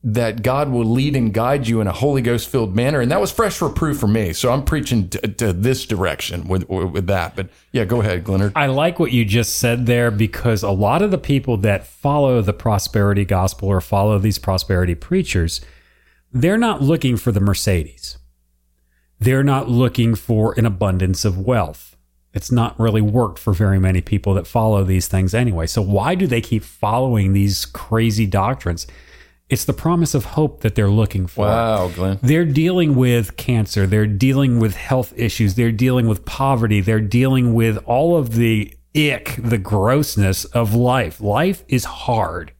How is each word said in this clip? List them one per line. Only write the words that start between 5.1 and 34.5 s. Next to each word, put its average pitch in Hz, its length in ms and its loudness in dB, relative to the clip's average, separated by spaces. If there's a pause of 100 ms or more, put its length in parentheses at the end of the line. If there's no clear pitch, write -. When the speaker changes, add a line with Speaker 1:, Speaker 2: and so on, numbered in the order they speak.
Speaker 1:
to 107 320 -2
this 117 340 0
direction 87 640 -2
with, 92 220 -2
with 95 380 -4
that. 90 280 -2
But 95 140 -8 (240)
yeah, 120 100 0
go 110 160 0
ahead, 92 240 0
Glenard. 98 320 0
Speaker 2:
I 147 120 2
like 151 320 -2
what 139 120 0
you 120 140 2
just 107 320 0
said 120 280 0
there, 120 260 2
because 107 520 -2
a 101 60 -2
lot 104 320 2
of 208 100 0
the 185 60 0
people 131 400 0
that 101 280 0
follow 139 560 0
the 101 120 0
prosperity 101 720 0
gospel 95 420 -2
or 95 140 2
follow 104 360 0
these 98 200 0
prosperity 92 580 0
preachers, 98 640 -2 (720)
they're 165 280 2
not 214 220 0
looking 139 360 2
for 113 160 0
the 98 80 2
Mercedes. 95 760 -2 (1000)
They're 131 240 2
not 135 240 2
looking 120 480 2
for 110 420 0
an 110 80 2
abundance 92 600 0
of 95 140 0
wealth. 98 580 -4 (360)
It's - 180 -6
not 117 280 0
really 110 220 2
worked 107 380 0
for - 120 0
very 98 280 2
many 92 200 2
people 98 360 0
that - 120 -2
follow 110 360 2
these 92 240 0
things 92 260 0
anyway. 110 340 0
So 113 140 -2
why 101 340 2
do 185 120 0
they 120 120 0
keep 113 240 -4
following 110 680 0
these 98 320 0
crazy 113 640 0
doctrines? 95 580 -2 (640)
It's 131 140 -2
the - 80 -2
promise 170 420 0
of 131 120 0
hope 151 340 -2
that - 160 -2
they're 104 140 2
looking 101 360 0
for. 104 200 -4
Speaker 1:
Wow, 110 420 0
Glenn. 92 340 -4
Speaker 2:
They're 151 220 2
dealing 160 520 2
with 123 420 0
cancer. 107 500 0
They're 107 180 2
dealing 131 540 2